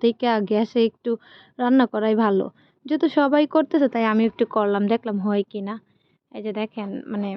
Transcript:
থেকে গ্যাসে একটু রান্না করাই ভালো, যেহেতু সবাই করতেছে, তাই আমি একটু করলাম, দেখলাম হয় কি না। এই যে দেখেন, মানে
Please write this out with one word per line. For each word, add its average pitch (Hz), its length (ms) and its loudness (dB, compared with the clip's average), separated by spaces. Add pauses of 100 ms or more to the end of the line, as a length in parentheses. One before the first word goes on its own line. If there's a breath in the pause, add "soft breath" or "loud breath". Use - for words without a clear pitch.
থেকে 233 240 0 (240)
গ্যাসে 220 300 0 (100)
একটু - 220 -8 (480 soft breath)
রান্না 247 340 4
করাই 220 220 0
ভালো, 208 300 2 (400 soft breath)
যেহেতু 302 220 0 (100)
সবাই 294 260 4 (120)
করতেছে, 302 340 2
তাই 233 220 -2
আমি 220 180 2
একটু 226 140 -2 (120)
করলাম, 202 360 0
দেখলাম 226 340 -2
হয় 208 260 0
কি 214 100 -10
না। 202 140 -10 (560)
এই 220 140 -14
যে 214 140 -6
দেখেন, 214 300 -8 (220)
মানে 208 260 -4